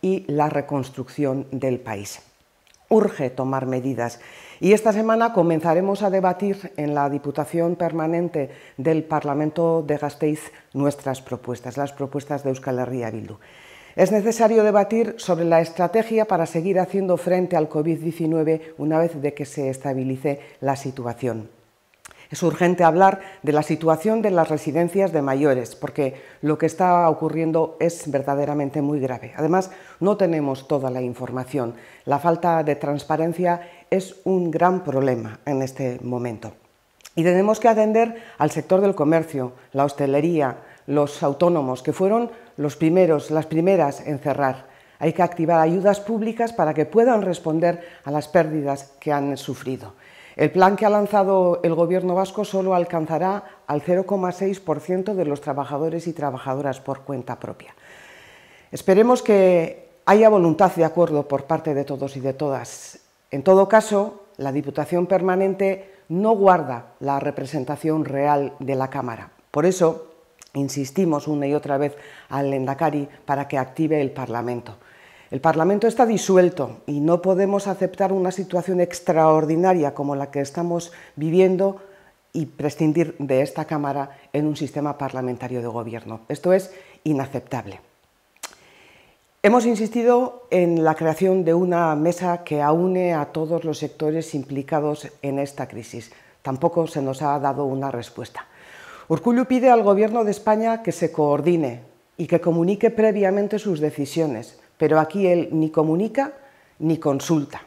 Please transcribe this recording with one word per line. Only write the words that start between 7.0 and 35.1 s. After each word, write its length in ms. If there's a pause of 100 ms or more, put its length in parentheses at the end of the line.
Diputación 680
Permanente 760 (280)
del 260
Parlamento 800
de 140
Gasteiz 540 (220)
nuestras 480
propuestas, 560
las 160
propuestas 500
de 60
Euskal 300
Herria 320
Bildu. 240 (600)
Es 160
necesario 520
debatir 540
sobre 280
la 160
estrategia 640
para 220
seguir 320
haciendo 380
frente 380
al 140
covid 300
diecinueve 800
una 180
vez 240
de 140
que 100
se 240
estabilice 720 (180)
la 160
situación. 720 (840)
Es 120
urgente 400
hablar 380 (200)
de 120
la 100
situación 580
de 80
las 200
residencias 640
de 120
mayores, 520
porque 460 (220)
lo 160
que 80
está 420
ocurriendo 680
es 320
verdaderamente 720
muy 160
grave. 360
Además, 360 (280)
no 160
tenemos 520
toda 240
la 100
información. 720 (320)
La 140
falta 420
de 140
transparencia 840 (280)
es 360
un 260
gran 320
problema 640